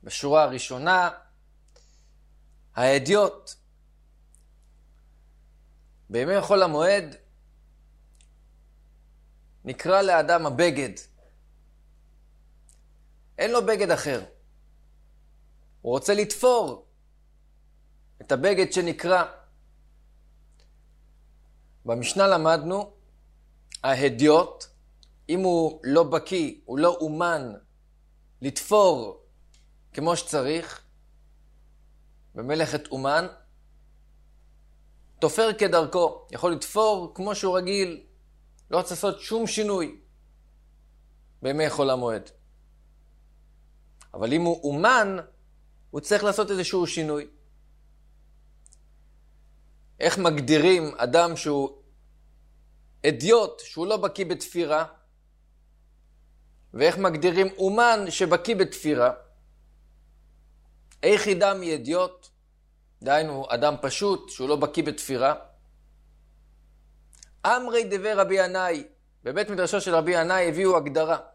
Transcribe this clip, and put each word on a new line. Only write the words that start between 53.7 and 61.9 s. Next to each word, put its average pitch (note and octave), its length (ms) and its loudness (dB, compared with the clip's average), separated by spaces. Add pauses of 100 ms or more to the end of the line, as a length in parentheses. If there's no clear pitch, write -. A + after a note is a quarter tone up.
לא G#3+ 100 0
בקי G3 280 -4
בתפירה? D#3+ 600 -4 (1900)
ואיך D#3+ 240 2
מגדירים F3 500 0 (100)
אומן G#3 520 2
שבקיא F3 460 0
בתפירה? - 560 0 (1900)
איך G#3 240 2
ידע G3 260 2
מאדיוט? E3+ 760 -4 (720)